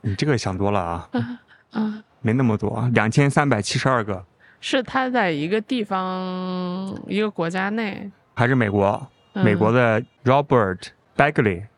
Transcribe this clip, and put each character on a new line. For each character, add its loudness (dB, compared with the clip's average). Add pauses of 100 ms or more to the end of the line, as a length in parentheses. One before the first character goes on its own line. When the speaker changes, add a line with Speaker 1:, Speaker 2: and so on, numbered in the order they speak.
Speaker 1:
你 -4
这 -2
个 2
想 -4
多 0
了 2
啊。 -6
Speaker 2:
啊， -4 (320)
啊。 -4 (180)
Speaker 1:
没 0
那 2
么 2
多， -2
两 2
千 4
三 2
百 2
七 -4
十 0
二 2
个。 -6 (340)
Speaker 2:
是 -2
他 -2
在 0
一 -2
个 0
地 -4
方， -4 (140)
一 -2
个 -2
国 -4
家 -4
内。 -6 (240)
Speaker 1:
还 2
是 2
美 2
国， 0 (260)
Speaker 2:
嗯。 0
Speaker 1:
美 6
国 4
的 4 (240)
Robert 4 (360)
Bagley。 2 (140)